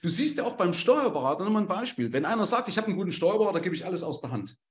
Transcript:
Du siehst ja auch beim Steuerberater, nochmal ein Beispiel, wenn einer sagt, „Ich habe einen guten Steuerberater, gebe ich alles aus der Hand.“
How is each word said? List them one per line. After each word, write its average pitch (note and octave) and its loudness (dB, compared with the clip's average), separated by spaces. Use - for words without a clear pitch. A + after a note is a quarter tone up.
Du F3 -2
siehst C#4 0
ja - 0
auch A#3+ -4
beim F3 2
Steuerberater, E3+ 2
nochmal G#3+ 2
ein F#3+ -2
Beispiel, F#3 -2
wenn C#3+ 0
einer G#3+ 0
sagt, A#3+ 0
„Ich - -4
habe A3 0
einen G3 -2
guten F#3+ -2
Steuerberater, G3+ 2
gebe F3 -2
ich E3+ -8
alles F3+ -4
aus C3+ -6
der B2 -8
Hand.“ G2+ -8